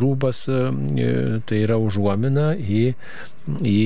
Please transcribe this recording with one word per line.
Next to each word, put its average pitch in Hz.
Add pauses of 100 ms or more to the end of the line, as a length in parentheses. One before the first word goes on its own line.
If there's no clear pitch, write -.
rūbas, 131
e, 131 (340)
tai 107
yra 110
užuomina 110
į, 104 (640)
į, 131